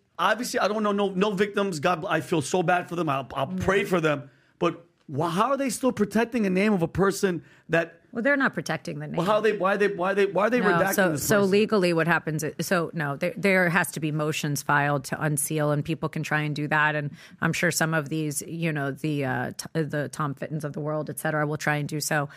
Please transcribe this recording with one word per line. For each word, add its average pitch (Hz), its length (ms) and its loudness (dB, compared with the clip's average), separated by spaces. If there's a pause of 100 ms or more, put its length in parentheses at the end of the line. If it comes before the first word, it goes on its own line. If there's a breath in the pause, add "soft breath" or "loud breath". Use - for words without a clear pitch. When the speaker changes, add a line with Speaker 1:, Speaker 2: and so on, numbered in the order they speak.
(180)
Speaker 1:
obviously, 220 400 0
I 196 80 2
don't 214 160 -2
know, 208 100 2
no, 202 180 2
no 190 200 0
victims. 202 480 0
God, 170 220 0
bl-, 175 80 -6
I 160 140 0
feel 160 200 0
so 185 180 0
bad 175 280 2
for 170 80 -8
them. 170 120 -2
I'll, 139 240 -2
I'll 135 140 -2
pray 190 360 0
Speaker 2:
Yeah. - 60 -4
Speaker 1:
for 175 120 2
them. 147 280 0 (300 soft breath)
But 170 260 -2 (320)
wh-, 165 140 0
how 214 220 2
are 277 40 0
they 269 140 0
still 247 220 0
protecting 220 500 0
the 196 80 2
name 196 220 4
of 175 100 2
a 160 60 0
person 180 560 0 (240 soft breath)
that 165 320 -2 (120)
Speaker 2:
Well, 233 100 -4
they're 285 140 2
not 269 180 2
protecting 160 460 -6
the 151 80 -8
name. 147 80 -6
Speaker 1:
Well, 165 100 0
how 214 140 4
they, 214 160 2
why 196 200 2
they, 196 120 4
why 175 260 -2
they, 196 120 4
why 185 200 2
are 226 40 2
they 240 100 2
Speaker 2:
No, 185 60 2
Speaker 1:
redacting 185 280 4
Speaker 2:
so, 185 180 4
Speaker 1:
this 143 120 -2
Speaker 2:
so 214 160 4
Speaker 1:
person? 196 100 4
Speaker 2:
legally 202 420 4
what 160 140 2
happens 160 380 0
is, 143 100 -4 (100)
so 170 300 0
no, 147 220 -4
there, 175 200 -4
there 185 320 4
has 170 240 2
to 151 80 -8
be 151 120 -2
motions 151 500 -2
filed 143 440 2
to - 140 -6
unseal, 151 520 0
and 147 120 -2
people 156 240 -4
can 156 140 -6
try 151 200 -2
and 151 120 -4
do 147 140 -4
that. 151 260 2
And 147 160 -4 (320 loud breath)
I'm 160 100 2
sure 165 200 0
some 160 200 0
of 151 160 -2
these, 151 380 -4
you 165 260 -4
know, 139 200 -4
the, 143 320 -4
uh, 127 340 -2
t-, - 240 -4
the 147 260 -4
Tom 143 260 -6
Fittens 151 300 -8
of 143 100 -8
the 160 60 -8
world, 151 300 -6
et 139 80 -12
cetera, 156 260 0
will 151 120 -2
try 151 200 0
and 147 120 -2
do 156 120 -6
so. 147 360 -2